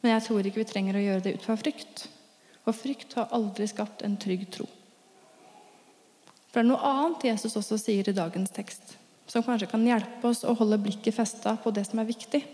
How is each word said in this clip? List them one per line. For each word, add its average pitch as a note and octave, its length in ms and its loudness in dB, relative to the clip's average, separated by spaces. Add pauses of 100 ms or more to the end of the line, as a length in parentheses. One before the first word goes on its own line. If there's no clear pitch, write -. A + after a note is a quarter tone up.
Men A#3 120 6
jeg A3 140 4
tror G#3 200 2
ikke G3+ 140 -2
vi A3 80 -2
trenger G3 280 0
å G3+ 60 2
gjøre F#3+ 220 2
det G3 100 0
ut - 100 -12
fra A3 140 0
frykt, - 460 -6 (640)
og A3+ 100 0
frykt - 400 -8
har A#3 180 -2
aldri G#3 340 -2
skapt - 360 -8
en G3+ 160 0
trygg F#3+ 320 -2
tro. - 140 -8 (1800)
For - 140 2
det - 20 6
er A#3 60 8
noe C4+ 220 4
annet D4+ 360 2
Jesus A3 320 0
også G#3+ 220 -2
sier G3 260 2
i G3 80 0
dagens F#3 400 -2
tekst, - 400 -12 (320)
som A#3 160 -2
kanskje A#3 280 -2
kan A3+ 120 2
hjelpe A#3 460 2
oss A#3 180 0
å A#3+ 80 4
holde G#3+ 240 4
blikket G3+ 380 0
festet A3 460 -2
på A3+ 120 0
det G3+ 140 0
som A3+ 100 -2
er A3 80 -2
viktig A#3 360 -2 (100)